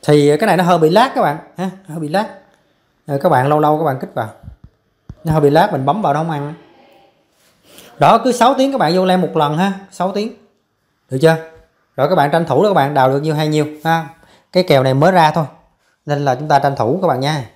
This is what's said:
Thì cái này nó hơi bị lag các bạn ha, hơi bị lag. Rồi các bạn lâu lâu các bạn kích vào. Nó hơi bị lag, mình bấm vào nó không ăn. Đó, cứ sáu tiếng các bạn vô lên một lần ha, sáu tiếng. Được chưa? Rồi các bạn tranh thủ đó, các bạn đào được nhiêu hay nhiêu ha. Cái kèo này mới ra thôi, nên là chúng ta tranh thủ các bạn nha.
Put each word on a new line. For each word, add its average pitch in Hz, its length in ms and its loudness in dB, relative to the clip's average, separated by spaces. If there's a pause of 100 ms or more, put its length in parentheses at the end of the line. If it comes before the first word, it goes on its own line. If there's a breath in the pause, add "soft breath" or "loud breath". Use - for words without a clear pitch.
Thì 147 300 4
cái 220 100 -2
này 175 100 2
nó 180 60 0
hơi 175 140 2
bị 160 120 4
lag 226 260 2
các 262 60 -2
bạn 156 160 -2 (200)
ha, 185 120 -6 (180)
hơi 160 120 -12
bị 151 80 -8
lag. 190 180 -2 (800)
Rồi 139 120 -4
các 180 100 2
bạn 131 180 2
lâu 151 120 2
lâu 151 180 2
các 160 60 -4
bạn 135 160 -4
kích - 140 -14
vào. 110 160 -6 (960)
Nó 160 80 -4
hơi 156 100 2
bị 143 80 4
lag, 165 220 2
mình 135 140 -4
bấm 160 160 -2
vào 151 120 -2
nó 147 60 -2
không 165 120 -6
ăn. 147 220 -8 (1400 loud breath)
Đó, 165 260 4
cứ 254 80 0
sáu 240 260 2
tiếng 269 140 0
các 269 60 -6
bạn 170 180 0
vô 185 100 0
lên 185 160 2
một 165 160 -4
lần 151 200 0
ha, 196 160 -2 (180)
sáu 185 200 -6
tiếng. 214 220 -8 (760)
Được 131 120 -6
chưa? 160 140 4 (600)
Rồi 139 140 0
các 185 60 0
bạn 147 160 2
tranh 165 140 0
thủ 139 180 0
đó, 214 60 2
các 202 40 -2
bạn 143 200 0
đào 131 160 2
được 139 120 -2
nhiêu 151 140 -4
hay 156 120 -2
nhiêu 151 180 -2 (180)
ha. 165 240 -2 (460 soft breath)
Cái 180 100 0
kèo 139 200 2
này 131 100 0
mới 147 180 4
ra 165 200 4
thôi, 160 140 -2 (600)
nên 143 200 -4
là 131 100 0
chúng 147 120 -10
ta 147 120 4
tranh 139 160 0
thủ 127 260 -2
các 185 60 0
bạn 127 120 0
nha. 139 260 -4 (100)